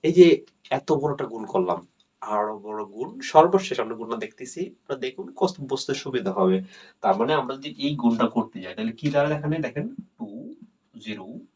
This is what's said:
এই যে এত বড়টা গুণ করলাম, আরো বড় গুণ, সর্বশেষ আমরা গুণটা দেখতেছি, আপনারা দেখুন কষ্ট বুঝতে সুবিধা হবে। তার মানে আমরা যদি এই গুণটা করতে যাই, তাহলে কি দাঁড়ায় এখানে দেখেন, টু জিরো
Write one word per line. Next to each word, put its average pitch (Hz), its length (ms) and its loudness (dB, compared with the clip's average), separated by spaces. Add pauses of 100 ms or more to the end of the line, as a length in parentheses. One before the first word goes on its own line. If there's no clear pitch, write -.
এই 160 80 2
যে 170 340 10 (240)
এত 135 220 -2
বড়টা 139 340 0
গুণ 113 200 -10
করলাম, 87 420 -2 (340)
আরো 107 380 -4
বড় 107 260 -8
গুণ, 104 340 -10
সর্বশেষ 170 600 4
আমরা 110 160 -4
গুণটা 113 220 -8
দেখতেছি, 123 500 -10
আপনারা - 320 -12
দেখুন 131 360 -10
কষ্ট 185 260 -2
বুঝতে 135 320 -4
সুবিধা 127 380 -4
হবে। - 300 2 (400)
তার - 160 2
মানে - 160 2
আমরা 135 220 -2
যদি - 220 -12
এই 143 180 -2
গুণটা 117 320 2
করতে - 340 -4
যাই, - 140 -12
তাহলে 113 160 -4
কি 147 180 -4
দাঁড়ায় 147 260 2
এখানে 151 240 -2
দেখেন, 151 360 -6
টু 233 580 -14 (460)
জিরো 101 280 -12 (280)